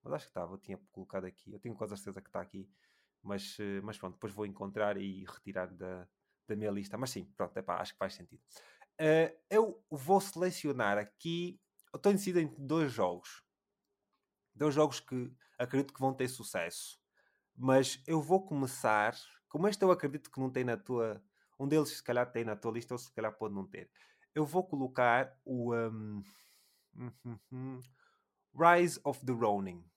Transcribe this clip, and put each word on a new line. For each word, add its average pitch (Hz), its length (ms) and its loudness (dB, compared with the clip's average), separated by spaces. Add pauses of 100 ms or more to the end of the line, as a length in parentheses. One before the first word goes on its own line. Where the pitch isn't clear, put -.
Mas 139 100 -6
acho 147 140 -6
que - 60 -20
tá, 92 80 -6
eu 87 160 -10
tinha 98 220 -14 (120)
colocado 95 340 -8
aqui. 92 280 -16
Eu 101 60 -16
tenho 117 160 -10
quase 101 180 -8
a 98 40 -10
certeza 98 240 -14
que - 100 -20
tá 95 100 -6
aqui. 95 280 -14 (520)
Mas, 101 380 -8
eh, 101 220 -4
mas 104 160 -10
pronto, 92 180 -10
depois 101 180 -10
vou 104 120 -6
encontrar 101 520 -2
e 98 280 -6
retirar 92 420 -8
da, 92 400 -12 (400)
da 107 80 -4
minha 104 160 -2
lista. 101 260 -6
Mas 123 140 -4
sim, 92 260 -10
pronto, - 180 -4
epá, 95 240 -4
acho 92 140 -8
que - 60 -20
faz 95 160 -4
sentido. - 260 -20 (580)
Eh, 160 380 4 (120)
eu 214 400 4
vou 156 300 4
selecionar 147 760 0
aqui, 170 600 -4 (340)
eu - 60 -12
tenho 202 160 4
decidido 185 240 2
em 151 180 0
dois 143 340 0
jogos. 90 520 -2 (1120)
Dois 143 200 2
jogos 151 260 4
que 123 320 -6 (260)
acredito 135 360 0
que - 60 -20
vão 135 140 2
ter 131 140 -2
sucesso. - 720 -8 (560)
Mas 131 520 4
eu 160 140 2
vou 185 220 2
começar, 123 720 0 (320)
como 165 200 0
este 208 160 2
eu 185 80 8
acredito 151 400 0
que - 80 -10
não 131 100 0
tem 127 140 -2
na 120 140 0
tua, 113 460 -2 (360)
um 139 80 -4
deles 151 220 4
se - 140 -12
calhar 123 280 2
tem 117 120 -2
na 110 120 -2
tua 113 160 -4
lista 117 220 -6
ou 123 40 -6
se - 160 -12
calhar 110 240 -2
pode 104 160 -6
não 98 140 -6
ter. 95 220 -14 (440)
Eu 151 120 0
vou 180 200 0
colocar 127 800 2
o, 120 300 -2
ehm, 110 460 -4 (720)
<laughs> 127 880 -12 (680)
Rise 170 500 6
of 131 220 -2
the 127 60 0
Ronin. 98 540 2 (100)